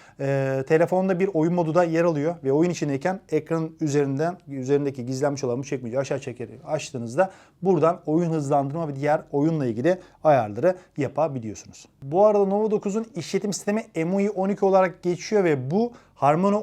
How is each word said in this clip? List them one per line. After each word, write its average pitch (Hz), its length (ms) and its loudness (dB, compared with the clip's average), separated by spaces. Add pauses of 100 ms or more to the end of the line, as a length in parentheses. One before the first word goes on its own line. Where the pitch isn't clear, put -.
(200)
E, 135 480 0
telefonda 180 520 2
bir 190 140 0
oyun 165 200 2
modu 160 220 0
da 180 80 6
yer 170 200 2
alıyor 165 400 0
ve 135 80 0
oyun 160 180 4
içindeyken 160 500 -2 (100)
ekranın 160 520 -2
üzerinden, 147 560 0 (100)
üzerindeki 139 580 -2
gizlenmiş 135 380 -2
olan 123 160 -2
bu 135 40 -6
çekmeceyi 123 360 -6
aşağı 135 200 -4
çekerek 113 460 -12
açtığınızda 139 640 -4 (300)
buradan 175 440 2
oyun 165 260 2
hızlandırma 147 560 0
ve 143 80 -8
diğer 147 260 0 (100)
oyunla 147 340 0
ilgili 127 340 0 (240)
ayarları 131 520 2 (220)
yapabiliyorsunuz. 131 880 -6 (180)
Bu 165 220 2
arada 202 200 4
Nova 202 260 0
dokuzun 208 340 -4 (100)
işletim 196 380 -4
sistemi 214 320 -4 (100)
M 165 200 -2
U 202 60 0
I 202 80 0
on 190 200 -2
iki 202 160 0
olarak 190 380 2
geçiyor 180 400 0
ve 139 280 0
bu 226 200 0 (240)
Harmony 175 480 2